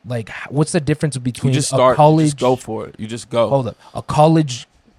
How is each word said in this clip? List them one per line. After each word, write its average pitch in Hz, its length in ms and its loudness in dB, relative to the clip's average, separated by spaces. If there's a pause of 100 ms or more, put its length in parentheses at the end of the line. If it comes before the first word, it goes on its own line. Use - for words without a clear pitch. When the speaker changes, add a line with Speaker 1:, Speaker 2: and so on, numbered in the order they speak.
Speaker 1:
Like, 117 240 -10
h-, - 200 -16
what's 151 220 0
the 175 80 0
difference 147 380 -4
between 127 340 -4
Speaker 2:
You 131 80 2
just 135 120 -6
Speaker 1:
a 135 40 0
Speaker 2:
start, 127 200 4
Speaker 1:
college 156 280 6
Speaker 2:
you 147 60 2
just 139 80 -8
go 127 180 2
for 110 300 -10
it. - 120 -18
You 107 80 -12
just 113 220 -12
go. 117 200 0
Speaker 1:
Hold 131 200 0
up. - 80 -12 (180)
A 113 80 -10
college 151 640 2 (320)